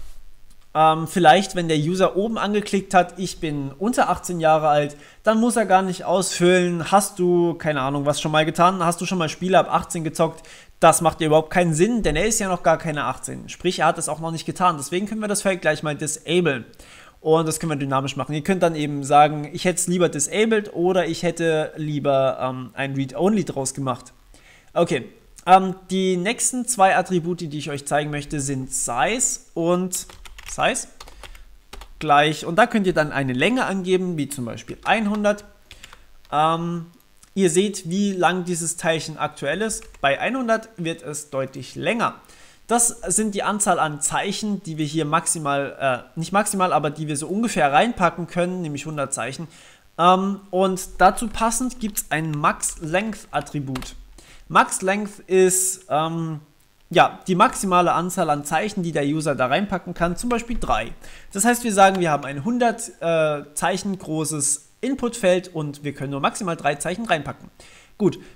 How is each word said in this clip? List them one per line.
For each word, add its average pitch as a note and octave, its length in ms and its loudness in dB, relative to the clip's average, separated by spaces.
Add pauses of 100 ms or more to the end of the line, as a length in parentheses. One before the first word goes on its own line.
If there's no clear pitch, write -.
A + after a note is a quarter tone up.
(760)
ähm, D#3+ 340 4
vielleicht, F#3 480 6
wenn E3+ 120 -2
der D#3 100 2
User E3+ 380 2
oben A3 200 -2
angeklickt G3 560 -2
hat, F3+ 260 4
„Ich F#3 220 -8
bin C#3+ 380 -6
unter A3+ 320 0
achtzehn F3+ 300 -4
Jahre D#3 280 4
alt“, D3 280 2 (260)
dann A3 180 2
muss A#3 160 2
er A3 100 2
gar F#3 160 6
nicht F#3 220 -6
ausfüllen, F3 880 2
„Hast G3+ 260 2
du, F3 360 4
keine D3+ 260 -2
Ahnung, C#3 240 -2
was C#3+ 160 0
schon D#3 120 -2
mal D#3 120 4
getan? E3+ 400 2
Hast - 160 0
du F3+ 60 -4
schon F#3+ 120 -2
mal D#3+ 120 -2
Spiele F#3 280 2
ab D#3 140 4
achtzehn E3 320 -2
gezockt?“ D#3+ 420 -2 (340)
Das D#3+ 200 8
macht D#3+ 220 2
ja D#3 60 2
überhaupt D#3 220 4
keinen F3 240 2
Sinn, G#3+ 280 2
denn F3 120 2
er F3 120 0
ist A3 140 0
ja G3 80 -2
noch F3+ 140 -2
gar D#3+ 140 4
keine D3 280 -6
achtzehn. B2+ 440 -8
Sprich, - 320 -4
er D#3 60 2
hat - 120 2
es D#3 120 -6
auch D3+ 100 -8
noch E3 120 -6
nicht D#3 140 -8
getan. F3 300 0
Deswegen F3 300 -4
können G#3+ 160 -6
wir G#3+ 60 -4
das G3+ 140 -2
Feld F#3+ 200 -2
gleich D3+ 200 0
mal D3+ 140 -4
disablen. D3+ 720 -2 (560)
Und D#3+ 240 4
das D#3 140 -4
können E3 120 -2
wir D3 40 -2
dynamisch C3+ 400 -2
machen. C3+ 160 -6
Ihr D#3 100 -4
könnt F#3 200 0
dann E3 120 2
eben D3 300 -4
sagen, D3 480 4
„Ich F3+ 140 -4
hätte F3+ 120 0
es - 100 -2
lieber F3 200 2
disabled“ G#3 640 0
oder F3 340 2
„Ich D#3+ 160 -6
hätte E3 540 0
lieber, C#3+ 640 0
ähm, B2+ 320 -6
ein C3+ 220 -6
Read-Only D#3 500 0
draus C3 300 -6
gemacht“. C3 400 -6 (580)
Okay, E3 340 0 (380)
ähm, F#3 300 6 (160)
die F#3 260 0
nächsten A#3 500 -2
zwei F#3+ 300 4
Attribute, F3 440 -2
die D3+ 180 -8
ich C#3+ 100 -8
euch C#3+ 160 -8
zeigen D3+ 260 0
möchte, D3 300 -6
sind C3+ 320 -6
Size D#3 680 -2 (120)
und F3+ 540 -2 (420)
Size F3+ 400 -2 (1080)
gleich. D3+ 480 4
Und E3+ 100 -2
da A3 100 6
könnt A3 200 0
ihr F3 80 2
dann D3+ 180 0
eine C3+ 220 -2
Länge G3 320 2
angeben, F3+ 500 0
wie C#3 140 -4
zum B2 160 -8
Beispiel G#2+ 380 -12
einhundert. G#3 600 0 (880)
Ähm, E3 540 0 (480)
ihr F#3+ 160 4
seht, F#3 400 0
wie G3 220 0
lang F3+ 340 0
dieses E3+ 320 -4
Teilchen D#3 400 -4
aktuell D3+ 420 -4
ist. - 400 -8
Bei C#3 180 0
einhundert A3+ 600 -2
wird E3 240 -6
es D3 260 -12
deutlich C3+ 460 -8
länger. D#3+ 400 -2 (520)
Das A#3+ 200 2
sind G3+ 480 -2
die G3+ 80 -2
Anzahl F#3+ 380 0
an D3+ 200 -2
Zeichen, F#3+ 640 -4
die D#3+ 160 -10
wir D#3 80 -2
hier D3+ 180 -2
maximal, D3 760 -2
äh, B2+ 380 -2
nicht E3 120 -6
maximal, F#3+ 420 0
aber D3+ 180 2
die D3+ 180 -8
wir D3+ 80 -4
so D3+ 100 -6
ungefähr F3+ 460 0
reinpacken F3 560 2
können, F3+ 340 -4
nämlich D3 240 -8
hundert D3 260 -6
Zeichen. C3+ 360 -8 (500)
Ähm, F#3 400 4 (120)
und F#3+ 380 0 (100)
dazu G3 280 4
passend A#3 540 -2
gibt's G#3+ 300 -6
ein D#3 200 -2
Max-Length-Attribut. D3+ 1700 -4 (500)
Max-Length G3+ 800 0
ist, F#3 600 2
ähm, D#3+ 540 -4 (480)
ja, D#3+ 360 4
die F#3 80 2
maximale F3+ 560 4
Anzahl E3 400 0
an D3 140 0
Zeichen, F3+ 400 -2
die E3+ 80 -4
der D3 120 0
User D3 300 0
da B2+ 120 0
reinpacken F3 460 -2
kann, E3+ 240 -2
zum A#3+ 120 -6
Beispiel A#3+ 320 -2
drei. A2+ 320 -2 (400)
Das G3 120 0
heißt, A#3+ 200 2
wir A3 100 0
sagen, F#3+ 240 6
wir E3+ 140 2
haben C#3+ 120 -2
ein C#3 200 -8
hundert, A#3 560 -2
äh, D#3 540 0
Zeichen F#3 440 -2
großes D#3 680 -4 (120)
Inputfeld A3 720 0
und D3 300 -8
wir C#3+ 100 -6
können C#3 200 -8
nur C#3 80 -6
maximal E3 340 -2
drei D3 220 0
Zeichen F3+ 280 -6
reinpacken. D3 460 -4 (480)
Gut, F#3 200 2 (180)